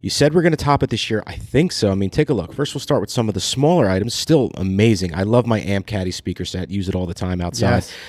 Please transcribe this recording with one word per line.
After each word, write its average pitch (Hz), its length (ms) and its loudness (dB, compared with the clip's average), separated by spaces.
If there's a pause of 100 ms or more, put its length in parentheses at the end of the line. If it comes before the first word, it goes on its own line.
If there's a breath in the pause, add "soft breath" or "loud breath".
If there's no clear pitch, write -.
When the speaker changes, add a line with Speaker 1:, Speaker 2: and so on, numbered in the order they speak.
Speaker 1:
you 147 100 -6
said 160 240 2
we're 175 80 4
gonna 165 120 4
top 143 280 2
it 135 80 -2
this - 180 -2
year. 110 160 -2
I - 100 -14
think 160 360 0
so. - 200 0
I 95 40 0
mean, 98 160 -2
take 151 180 0
a 151 60 0
look. 90 180 -4
First, 147 220 -4
we'll 139 60 -8
start 127 200 0
with 104 80 -6
some 117 180 0
of 104 60 -2
the 90 80 -4
smaller 147 480 2
items. 95 240 0
Still - 400 2
amazing. 95 640 2
I 87 80 0
love 113 240 4
my 113 140 2
Amp 98 260 -2
Caddy 92 240 -4
speaker - 340 -6
set. 90 240 -6
Use 95 180 -4
it 95 60 -2
all 90 140 -2
the 85 80 -8
time 90 260 -2
outside. 104 340 0
Speaker 2:
Yes. - 160 -2 (180 loud breath)